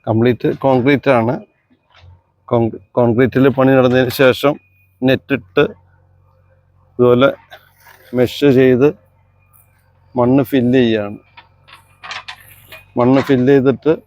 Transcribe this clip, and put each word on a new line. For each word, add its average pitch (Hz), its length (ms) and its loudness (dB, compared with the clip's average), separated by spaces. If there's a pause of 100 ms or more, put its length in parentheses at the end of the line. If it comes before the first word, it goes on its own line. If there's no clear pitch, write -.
കംപ്ലീറ്റ് 117 420 -2 (160)
കോൺക്രീറ്റ് 135 520 0
ആണ്. 117 180 -2 (1160)
കോൺ-, 117 260 -2 (200)
കോൺക്രീറ്റിൽ 123 600 0
പണി 135 200 2
നടന്നതിന് 127 440 0
ശേഷം 139 340 2 (540)
നെറ്റ് 135 300 -2
ഇട്ട് - 260 -2 (1300)
ഇതുപോലെ 123 360 2 (920)
മെഷ് 139 400 0
ചെയ്ത് 127 300 2 (1300)
മണ്ണ് 127 320 2
ഫില്ല് 127 340 0
ചെയ്യാണ്. 104 340 -4 (1800)
മണ്ണ് 131 300 2
ഫില്ല് 131 260 2
ചെയ്തിട്ട് 135 380 0 (120)